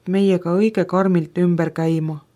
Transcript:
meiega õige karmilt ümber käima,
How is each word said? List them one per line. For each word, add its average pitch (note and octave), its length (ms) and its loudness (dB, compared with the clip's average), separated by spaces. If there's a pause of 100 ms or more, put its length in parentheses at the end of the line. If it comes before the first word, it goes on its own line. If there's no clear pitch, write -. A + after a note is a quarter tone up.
meiega F#3 440 0
õige G3+ 320 0
karmilt F3+ 540 0
ümber E3+ 320 2
käima, D#3+ 480 -2 (160)